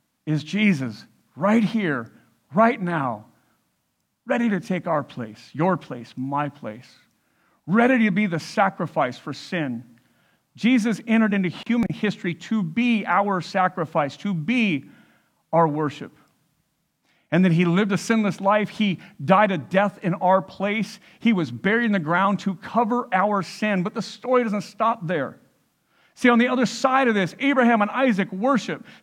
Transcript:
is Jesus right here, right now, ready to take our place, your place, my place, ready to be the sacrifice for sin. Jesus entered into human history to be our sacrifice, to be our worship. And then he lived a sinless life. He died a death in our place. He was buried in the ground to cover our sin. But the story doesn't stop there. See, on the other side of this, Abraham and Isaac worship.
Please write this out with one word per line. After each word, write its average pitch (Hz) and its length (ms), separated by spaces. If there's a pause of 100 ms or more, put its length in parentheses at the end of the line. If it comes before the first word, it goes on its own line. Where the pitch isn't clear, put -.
(260)
is 151 180
Jesus 156 640 (300)
right 208 280
here, 165 480 (420)
right 226 260
now, 139 460 (1000)
ready 240 220
to 196 100
take 180 280
our 156 160
place, - 500
your 170 240
place, 120 380
my 139 320
place, 120 480 (720)
ready 233 400
to 214 60
be 208 160
the 165 120
sacrifice 160 800
for 147 160
sin. 127 500 (720)
Jesus 226 520
entered 220 260
into 190 160
human 233 420
history 190 420
to - 280
be 220 440
our 190 360
sacrifice, 170 760
to 202 160
be 175 520 (640)
our 165 160
worship. 147 440 (1200)
And 175 140
then 185 80
he 175 140
lived 190 260
a 190 60
sinless 214 420
life. 202 300
He 202 300 (240)
died 190 280
a 185 60
death 190 440
in 180 140
our 190 260
place. 202 580 (200)
He 226 140
was 160 180
buried 208 340
in 220 60
the 196 80
ground 180 400
to 190 160
cover 240 560
our 196 320
sin. 202 400
But 175 100
the - 80
story 247 420
doesn't 208 180
stop - 440
there. 151 320 (800)
See, 247 140
on 240 100
the 247 80
other 254 180
side 262 420
of 226 60
this, 190 260
Abraham 247 440
and 208 80
Isaac 226 400
worship. 196 520 (200)